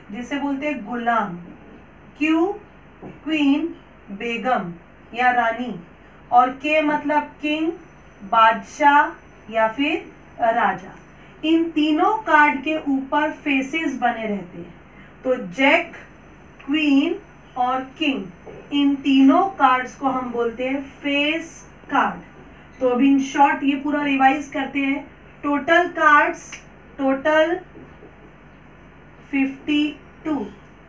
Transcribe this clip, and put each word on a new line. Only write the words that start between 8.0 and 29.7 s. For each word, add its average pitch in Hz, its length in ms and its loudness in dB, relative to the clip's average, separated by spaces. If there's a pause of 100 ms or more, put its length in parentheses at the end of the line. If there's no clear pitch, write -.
Badshah 226 1200 2
या 220 140 2
फिर - 760 -6 (120)
राजा। - 400 -2 (500)
इन 330 260 2
तीनों 311 520 2
card 302 400 4
के 311 140 -2 (140)
ऊपर 294 400 0
faces 269 720 -4
बने 233 260 -2
रहते 180 300 -8
हैं, 175 160 -16 (500)
तो 254 120 0
Jack, 269 560 0 (760)
Queen 302 540 2 (380)
और 254 240 -2 (160)
किंग, 254 260 -2 (500)
इन 285 220 2
तीनों 277 480 6 (160)
cards 254 360 0
को 277 120 -6
हम 254 240 -4
बोलते 233 360 -4
हैं 277 140 -4 (200)
face 294 460 -2 (420)
card। 196 380 -2 (520)
तो 254 100 2
अभी 269 200 4
in 277 120 4
short 285 420 2
ये 277 120 0
पूरा 294 280 -4
revise 277 460 2
करते 277 300 -6
हैं। 277 220 -4 (420)
Total 339 440 2
cards, 311 640 2 (460)
total 311 580 0 (1800)
फिफ्टी 294 640 -2 (300)